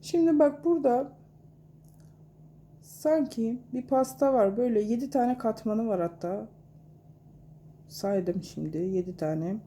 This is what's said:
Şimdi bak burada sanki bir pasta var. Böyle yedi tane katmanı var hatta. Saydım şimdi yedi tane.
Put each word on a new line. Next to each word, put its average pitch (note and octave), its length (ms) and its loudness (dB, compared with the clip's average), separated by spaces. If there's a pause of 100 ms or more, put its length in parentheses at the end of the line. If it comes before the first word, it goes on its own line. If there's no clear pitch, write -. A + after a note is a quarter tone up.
(120)
Şimdi E4 280 4
bak D4 260 4
burada C#4 460 2 (1700)
sanki B3+ 760 -2 (140)
bir B3+ 140 -6
pasta C4 460 2
var. G#3 240 4
Böyle A#3 240 2
yedi A#3 280 -2
tane B3 280 0
katmanı A3 500 -2
var F#3+ 140 0
hatta. F3 460 -6 (1400)
Saydım F#3+ 560 -2
şimdi D#3 340 -8
yedi F3+ 400 -4
tane. D#3+ 380 -4 (120)